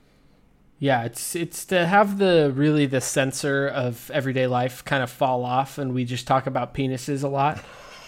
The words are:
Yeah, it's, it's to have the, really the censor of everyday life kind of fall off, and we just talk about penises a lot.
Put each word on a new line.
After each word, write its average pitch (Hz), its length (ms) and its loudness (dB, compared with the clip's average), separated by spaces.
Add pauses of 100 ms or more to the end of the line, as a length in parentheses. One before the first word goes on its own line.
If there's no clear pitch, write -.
(800)
Yeah, 131 260 0
it's, - 300 -8
it's 170 320 -8
to 175 200 2
have 202 320 4
the, 170 360 4
really 147 300 4
the 131 160 0
censor 139 680 0
of 123 420 -4
everyday 131 360 0
life 127 380 -2
kind 139 180 0
of 120 80 -4
fall 127 340 0
off, 127 340 -2
and 131 160 -2
we 127 100 -2
just 120 220 -6
talk 135 200 2
about 127 280 -4
penises 135 500 -4
a 139 40 -2
lot. 143 340 0 (460)